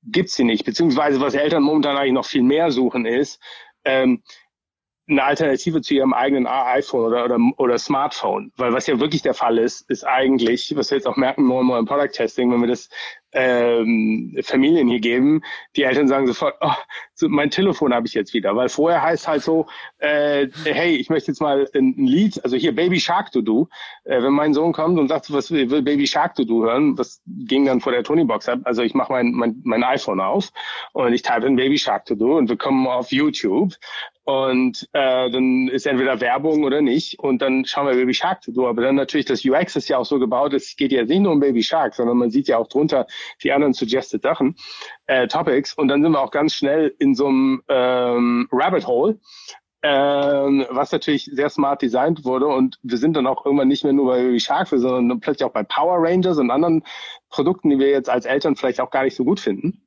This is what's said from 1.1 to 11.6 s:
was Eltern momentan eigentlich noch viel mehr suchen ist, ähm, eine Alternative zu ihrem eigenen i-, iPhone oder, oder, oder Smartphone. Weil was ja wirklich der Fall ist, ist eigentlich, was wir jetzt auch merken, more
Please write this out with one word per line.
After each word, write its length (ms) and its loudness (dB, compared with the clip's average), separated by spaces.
was 140 -2
Eltern 280 0
momentan 340 2
eigentlich 160 0
noch 140 0
viel 160 0
mehr 300 2
suchen 340 0
ist, 340 -2
ähm, 400 0
eine 140 2
Alternative 580 0
zu 140 -2
ihrem 180 2
eigenen 340 0
i-, 20 -4
iPhone 560 0
oder, 200 0
oder, 140 0
oder 220 2
Smartphone. 800 -4
Weil 160 -2
was 160 -2
ja 100 0
wirklich 240 -2
der 120 -2
Fall 240 0
ist, 300 -2
ist 160 -4
eigentlich, 680 0
was 160 -4
wir 80 0
jetzt 80 -4
auch 100 -2
merken, 280 0
more 160 2